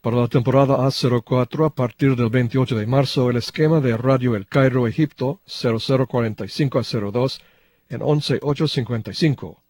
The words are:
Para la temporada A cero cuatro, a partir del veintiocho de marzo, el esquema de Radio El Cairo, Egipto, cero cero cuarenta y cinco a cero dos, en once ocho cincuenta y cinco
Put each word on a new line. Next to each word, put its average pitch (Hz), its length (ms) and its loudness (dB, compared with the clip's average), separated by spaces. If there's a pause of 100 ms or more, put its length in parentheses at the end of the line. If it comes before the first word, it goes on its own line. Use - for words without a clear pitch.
Para 117 160 -2
la 120 120 2
temporada 131 580 2
A 139 40 2
cero 123 320 0
cuatro, 135 440 0
a 151 80 -2
partir 131 420 0
del 117 140 0
veintiocho 127 440 0
de 107 120 -2
marzo, 131 420 2
el 123 80 0
esquema 156 440 0
de 117 180 0
Radio 123 360 2
El 98 120 -6
Cairo, 131 400 2
Egipto, 147 580 -2
cero 113 340 -2
cero 127 280 0
cuarenta 113 400 -4
y - 20 -12
cinco 139 300 -2
a 117 60 -2
cero 101 280 -4
dos, 123 260 -2 (520)
en 131 100 -10
once 147 400 0
ocho 147 260 -2
cincuenta 117 440 -4
y 92 40 -12
cinco 135 560 -2